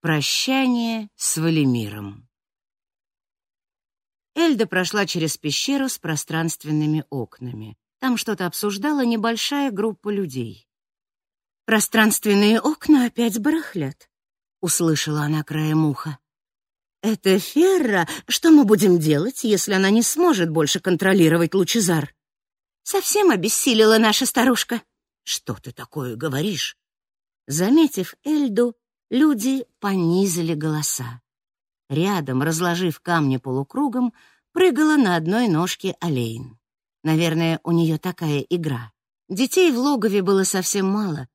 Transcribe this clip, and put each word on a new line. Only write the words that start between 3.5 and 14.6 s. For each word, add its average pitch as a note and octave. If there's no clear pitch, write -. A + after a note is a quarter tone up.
Эльда C#4+
прошла F#3+
через D#3+
пещеру C4+
с -
пространственными D3+
окнами. A#2
Там B3+
что-то G3
обсуждала G#3
небольшая A#3
группа G#3
людей. C3
"Пространственные G#3+
окна D4
опять A#3
барахлят", — G#3